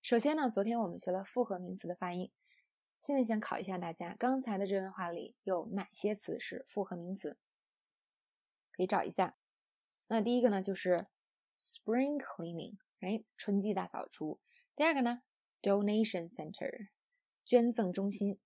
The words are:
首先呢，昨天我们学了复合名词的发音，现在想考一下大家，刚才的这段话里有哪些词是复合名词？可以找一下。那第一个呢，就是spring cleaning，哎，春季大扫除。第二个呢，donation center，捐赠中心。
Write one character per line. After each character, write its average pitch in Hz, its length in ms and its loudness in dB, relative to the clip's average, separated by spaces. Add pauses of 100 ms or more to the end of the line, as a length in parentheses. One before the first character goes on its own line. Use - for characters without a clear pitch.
首 - 180 2
先 294 180 4
呢， 294 120 2
昨 220 140 2
天 233 180 2
我 208 80 0
们 175 100 -6
学 - 120 -6
了 185 120 0
复 240 220 -2
合 196 140 -4
名 180 180 -8
词 190 100 -10
的 175 80 -4
发 180 180 -4
音， 180 200 -4 (680)
现 - 160 -2
在 269 80 6
想 220 160 2
考 - 200 -2
一 - 40 -2
下 190 160 -4
大 175 140 -4
家， 175 260 -8
刚 262 220 2
才 233 160 -2
的 196 100 2
这 196 120 2
段 190 140 -2
话 190 180 -4
里 - 320 -8
有 185 300 0
哪 190 200 -4
些 208 220 0
词 165 260 -6
是 - 260 -8
复 - 160 -4
合 185 140 -4
名 175 180 -6
词？ 156 240 -8 (1300)
可 - 120 -2
以 185 40 4
找 190 180 2
一 - 60 -4
下。 - 260 -2 (720)
那 233 120 2
第 226 160 2
一 247 40 4
个 233 100 6
呢， 196 120 0
就 190 120 -2
是 180 320 2 (520)
spring 269 600 -2
cleaning， 170 600 -8 (220)
哎， 214 240 -2 (120)
春 202 240 2
季 202 140 0
大 185 120 -2
扫 - 220 -8
除。 - 320 -6 (340)
第 294 100 0
二 320 100 4
个 277 80 2
呢 240 200 0 (380)
，donation 202 680 2
center， - 600 -8 (560)
捐 240 260 6
赠 208 220 0
中 196 180 0
心。 196 360 -2